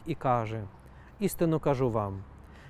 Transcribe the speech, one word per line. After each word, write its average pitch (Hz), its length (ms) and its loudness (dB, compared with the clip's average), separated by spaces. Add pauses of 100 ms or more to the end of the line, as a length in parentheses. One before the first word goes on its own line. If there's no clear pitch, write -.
і 160 80 -2
каже: 113 500 0 (560)
«Істинно 165 400 2
кажу 131 300 2
вам: 101 320 -2 (480)